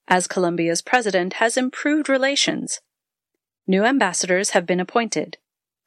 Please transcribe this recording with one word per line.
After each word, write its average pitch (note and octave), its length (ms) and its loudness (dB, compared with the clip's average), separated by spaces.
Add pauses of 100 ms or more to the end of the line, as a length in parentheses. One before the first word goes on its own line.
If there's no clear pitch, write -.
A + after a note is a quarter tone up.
as F3+ 200 2
Colombia's E3+ 560 0
president F#3+ 500 0
has A3+ 240 0
improved D4 520 0
relations. C4+ 720 -2 (840)
New F#3+ 180 2
ambassadors G3+ 680 0
have F#3 140 2
been F3+ 140 0
appointed. G3 580 -2 (500)